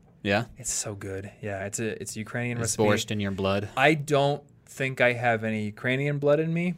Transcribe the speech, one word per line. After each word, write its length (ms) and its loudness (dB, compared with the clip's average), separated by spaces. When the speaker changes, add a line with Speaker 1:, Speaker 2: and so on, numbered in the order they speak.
Speaker 1:
Yeah? 220 2
Speaker 2:
It's 160 -8
so 220 -6
good. 340 -10
Yeah, 240 -6
it's 140 -8
a, 220 -4
it's 140 -10
a 40 -8
Ukrainian 380 -6
Speaker 1:
Is 200 -2
Speaker 2:
recipe. 60 4
Speaker 1:
borscht 280 2
in 80 -2
your 120 -2
blood? 460 0
Speaker 2:
I 160 6
don't 500 0
think 360 -4
I 120 6
have 300 2
any 220 -2
Ukrainian 540 -2
blood 200 4
in 140 0
me, 240 0